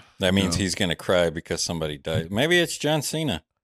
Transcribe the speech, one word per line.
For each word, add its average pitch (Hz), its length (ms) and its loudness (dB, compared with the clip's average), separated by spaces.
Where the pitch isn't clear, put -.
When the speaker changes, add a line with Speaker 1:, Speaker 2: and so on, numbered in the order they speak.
Speaker 1:
That 92 140 2
means 95 240 2
Speaker 2:
no. 95 60 -2
Speaker 1:
he's 90 120 -2
gonna 87 200 0
cry 87 340 2
because 82 340 -4
somebody 78 340 -4
died. 80 340 -4
Maybe 151 280 2
it's 170 180 -2
John 151 240 0
Cena. 143 420 -4